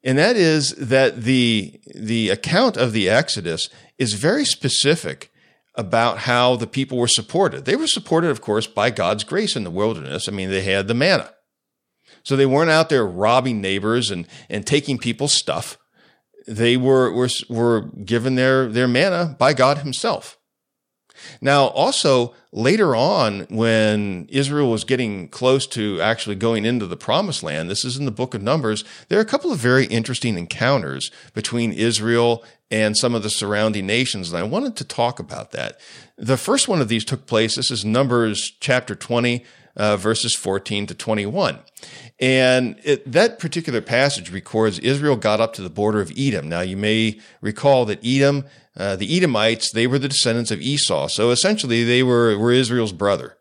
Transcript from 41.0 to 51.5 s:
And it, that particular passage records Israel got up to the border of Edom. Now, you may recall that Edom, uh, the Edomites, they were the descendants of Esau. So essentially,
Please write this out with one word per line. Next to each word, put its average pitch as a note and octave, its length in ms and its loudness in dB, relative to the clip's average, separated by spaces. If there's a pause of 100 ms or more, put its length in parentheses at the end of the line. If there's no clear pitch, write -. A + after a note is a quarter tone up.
And B2+ 680 2
it, C#3 280 0
that A3 280 2
particular D3 420 -4
passage A#2+ 500 0
records G2 480 -2
Israel C#3 380 0
got G#2+ 240 2
up A2+ 120 0
to - 80 -12
the F#2 80 -10
border G#2 300 0
of E2+ 180 -6
Edom. G#2 300 -2
Now, E2+ 140 -4
you F#2 160 -6
may G#2+ 420 0 (220)
recall B2+ 440 2
that G#2 200 -4
Edom, C#3 400 2 (320)
uh, G2 180 -4
the G#2 220 -2
Edomites, A2+ 560 0
they A2+ 140 2
were C3 120 0
the C#3 80 -4
descendants A#2+ 440 0
of F2 100 -4
Esau. F#2 460 -2
So A#2 240 2
essentially, B2 520 0